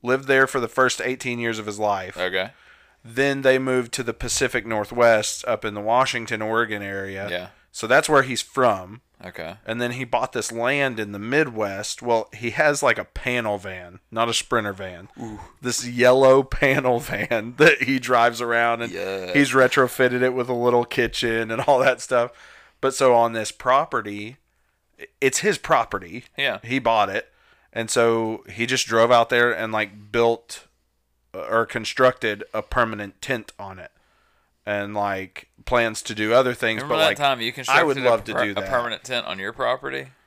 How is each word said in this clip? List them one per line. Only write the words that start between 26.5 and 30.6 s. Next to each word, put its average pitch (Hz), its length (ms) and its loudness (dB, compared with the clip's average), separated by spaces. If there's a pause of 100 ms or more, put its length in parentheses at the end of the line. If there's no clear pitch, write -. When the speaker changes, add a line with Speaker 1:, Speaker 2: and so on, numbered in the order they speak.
Speaker 1:
He 123 160 -4
bought 113 300 2
it. 107 200 -6 (420)
And 117 200 -6
so 113 580 2
he 110 160 -6
just 127 220 -2
drove 113 240 4
out 117 180 6
there 120 260 4
and, 110 160 -6
like, 104 400 -6
built, 117 540 0 (680)